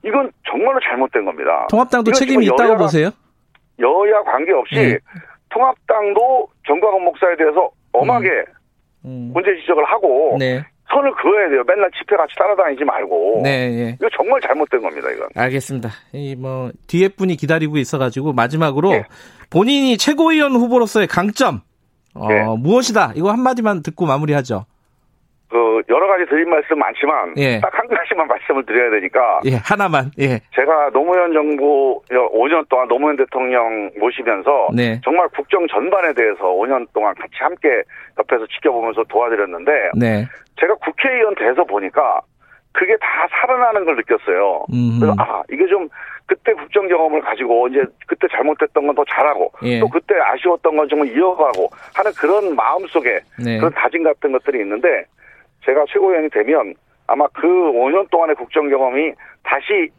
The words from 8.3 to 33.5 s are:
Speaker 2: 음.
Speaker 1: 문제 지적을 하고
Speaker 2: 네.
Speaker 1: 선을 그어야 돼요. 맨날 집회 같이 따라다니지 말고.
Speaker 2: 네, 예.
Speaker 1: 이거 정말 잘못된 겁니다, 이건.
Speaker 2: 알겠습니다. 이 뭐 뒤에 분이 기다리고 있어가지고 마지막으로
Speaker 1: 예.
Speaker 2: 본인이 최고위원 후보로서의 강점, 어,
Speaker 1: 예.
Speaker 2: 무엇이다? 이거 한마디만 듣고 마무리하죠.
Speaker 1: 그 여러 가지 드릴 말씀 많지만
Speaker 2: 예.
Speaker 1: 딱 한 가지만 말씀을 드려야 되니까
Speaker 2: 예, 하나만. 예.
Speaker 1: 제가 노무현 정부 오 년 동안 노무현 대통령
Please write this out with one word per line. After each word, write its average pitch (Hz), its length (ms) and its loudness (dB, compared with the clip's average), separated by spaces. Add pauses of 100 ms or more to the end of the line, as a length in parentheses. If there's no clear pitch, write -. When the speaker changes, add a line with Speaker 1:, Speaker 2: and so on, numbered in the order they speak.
Speaker 2:
음. 123 240 -12
Speaker 1:
문제 185 280 0
지적을 151 240 2
하고 156 540 2
Speaker 2:
네. 131 260 -2 (260)
Speaker 1:
선을 277 260 2
그어야 202 340 2
돼요. 131 160 2
맨날 185 320 2
집회 - 180 0
같이 160 200 0
따라다니지 170 480 -2
말고. 101 600 -2
Speaker 2:
네, 139 60 0
예. 120 500 -4
Speaker 1:
이거 226 160 -2
정말 220 240 0
잘못된 139 400 -2
겁니다, 76 300 -6
이건. 57 260 -8
Speaker 2:
알겠습니다. 127 540 -4 (220)
이 139 240 -10
뭐 127 340 -8 (160)
뒤에 185 220 2
분이 185 280 -2
기다리고 156 400 -2
있어가지고 135 560 -2
마지막으로 147 600 0
Speaker 1:
예. 113 120 0 (460)
Speaker 2:
본인이 254 480 2
최고위원 302 540 2
후보로서의 233 540 2
강점, 185 540 0 (540)
어, - 160 -6
Speaker 1:
예. 107 120 4 (160)
Speaker 2:
무엇이다? 208 580 2
이거 175 140 0
한마디만 226 520 0
듣고 165 240 -4
마무리하죠. 135 580 0 (840)
Speaker 1:
그 113 380 2
여러 156 200 4
가지 185 180 2
드릴 156 200 0
말씀 156 320 0
많지만 120 600 -2
Speaker 2:
예. 127 220 0
Speaker 1:
딱 - 180 0
한 233 100 -4
가지만 170 380 -2
말씀을 131 400 -2
드려야 120 240 2
되니까 107 560 0
Speaker 2:
예, 131 100 2
하나만. 156 540 0 (100)
예. 131 200 0 (140)
Speaker 1:
제가 147 360 2
노무현 175 420 2
정부 143 720 2 (300)
오 117 160 2
년 160 200 2
동안 127 200 0
노무현 143 280 0
대통령 123 840 -2